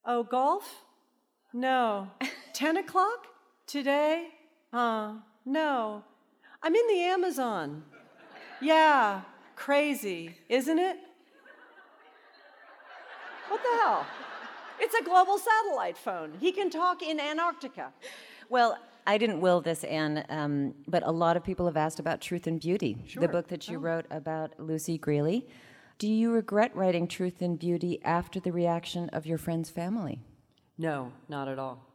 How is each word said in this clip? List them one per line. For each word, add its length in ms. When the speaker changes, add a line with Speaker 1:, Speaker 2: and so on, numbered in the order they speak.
Speaker 1:
"Oh, 180
golf? 600
No." 540
<laughs> 220
"Ten 240
o'clock? 500
Today? 640
Uh, 420
no. 580
I'm 100
in 140
the 160
Amazon." 800
"Yeah, 600
crazy, 800
isn't 320
it?" 180
What 120
the 80
hell? 220
It's 160
a 80
global 340
satellite 600
phone. 420
He 120
can 180
talk 340
in 160
Antarctica. 720
Speaker 2:
Well, 280
I 120
didn't 240
will 200
this, 220
Anne, 460
um, 440
but 180
a 60
lot 260
of 60
people 220
have 120
asked 220
about 220
Truth 260
and 120
Beauty, 440
the 60
Speaker 1:
Sure. 180
Speaker 2:
book 220
that 180
you 100
Speaker 1:
Oh. 40
Speaker 2:
wrote 280
about 500
Lucy 380
Greeley. 500
Do 80
you 240
regret 440
writing 320
Truth 340
and 180
Beauty 440
after 360
the 120
reaction 580
of 160
your 120
friend's 320
family? 520
Speaker 1:
No, 340
not 180
at 120
all. 360